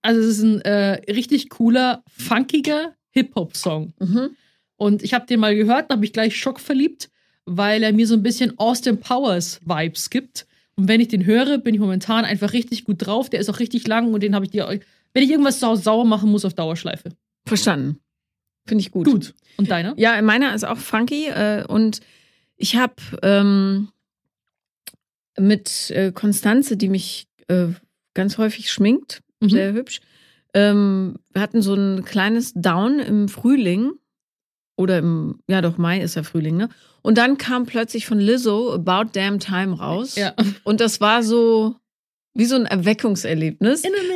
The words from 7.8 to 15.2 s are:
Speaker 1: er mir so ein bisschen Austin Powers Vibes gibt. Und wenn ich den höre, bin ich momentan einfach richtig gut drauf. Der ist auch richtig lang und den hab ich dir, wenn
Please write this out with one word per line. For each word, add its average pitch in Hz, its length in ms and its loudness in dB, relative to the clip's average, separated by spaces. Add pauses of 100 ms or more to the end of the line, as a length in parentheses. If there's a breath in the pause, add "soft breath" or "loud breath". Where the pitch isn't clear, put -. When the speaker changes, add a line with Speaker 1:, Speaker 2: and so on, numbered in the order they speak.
Speaker 1:
er 214 100 2
mir 226 140 4
so 226 80 2
ein 220 80 4
bisschen 240 360 -2
Austin 240 420 0
Powers 214 640 -2
Vibes 160 460 -4
gibt. - 360 -8 (300)
Und 190 120 2
wenn 226 120 6
ich 226 80 2
den 202 160 0
höre, 254 340 2
bin 240 160 0
ich 202 60 0
momentan 208 460 0
einfach 202 260 -2
richtig 233 320 -4
gut 196 220 -4
drauf. 233 240 -2
Der 196 100 -2
ist 202 80 -4
auch 208 100 -4
richtig 240 280 -4
lang 226 260 0
und 208 100 -2
den 208 120 0
hab 202 80 0
ich 190 80 -6
dir, 208 160 -4 (480 soft breath)
wenn 262 80 4